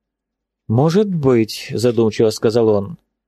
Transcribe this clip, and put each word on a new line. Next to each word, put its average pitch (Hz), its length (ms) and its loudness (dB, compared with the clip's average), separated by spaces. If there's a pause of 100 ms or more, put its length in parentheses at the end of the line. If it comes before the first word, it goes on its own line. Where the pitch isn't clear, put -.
(680)
«Может 165 480 0
быть», 131 600 0
задумчиво 113 560 0
сказал 113 380 0
он. 101 280 -2 (320)